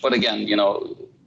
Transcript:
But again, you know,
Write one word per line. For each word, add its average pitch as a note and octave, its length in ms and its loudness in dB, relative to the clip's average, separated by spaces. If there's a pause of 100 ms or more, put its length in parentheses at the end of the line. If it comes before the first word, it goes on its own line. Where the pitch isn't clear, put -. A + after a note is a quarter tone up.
But B2+ 120 0
again, G#2 340 0
you G#2 80 0
know, G2+ 420 0 (300)